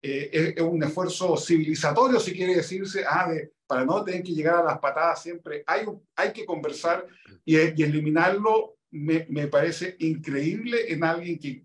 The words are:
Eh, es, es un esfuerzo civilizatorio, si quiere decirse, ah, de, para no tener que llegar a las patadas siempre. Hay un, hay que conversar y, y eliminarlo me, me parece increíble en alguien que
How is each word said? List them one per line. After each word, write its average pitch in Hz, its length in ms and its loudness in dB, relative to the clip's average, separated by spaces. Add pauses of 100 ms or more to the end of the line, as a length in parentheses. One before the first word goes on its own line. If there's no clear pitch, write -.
Eh, 139 300 -6
es, 160 240 0
es 170 60 0
un 165 200 2
esfuerzo 170 540 0
civilizatorio, 165 800 2
si 185 140 -2
quiere 185 240 0
decirse, 190 520 -2
ah, 170 220 2
de, 151 220 -6 (120)
para 131 200 0
no 185 180 2
tener 180 220 -4
que 175 80 -6
llegar 156 240 2
a 170 80 4
las 151 160 0
patadas 156 420 0
siempre. 165 460 -10
Hay 202 180 0
un, - 160 -10 (140)
hay 214 160 0
que 226 120 -10
conversar 165 600 -4 (380)
y, 156 140 4
y 160 260 4
eliminarlo 180 920 2 (160)
me, 160 380 -2
me 147 180 -2
parece 165 540 0
increíble 160 920 -2
en 156 120 -2
alguien 170 340 -2
que 135 260 -10